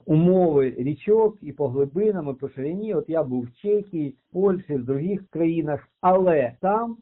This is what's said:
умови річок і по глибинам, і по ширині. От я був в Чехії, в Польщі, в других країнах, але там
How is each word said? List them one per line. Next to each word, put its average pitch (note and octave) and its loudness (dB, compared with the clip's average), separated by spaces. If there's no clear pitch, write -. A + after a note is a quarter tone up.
умови D#3+ 4
річок G#3 0
і D3 -14
по C#3+ -4
глибинам, D3 -2
і C3+ -6
по B2+ -10
ширині. F#3 -6
От D3+ -4
я D#3+ 0
був B2+ -4
в B2 -14
Чехії, G3+ -2
в - -20
Польщі, F#3 0
в B2 -4
других D#3+ -4
країнах, D#3+ -2
але F3+ 2
там A3+ -2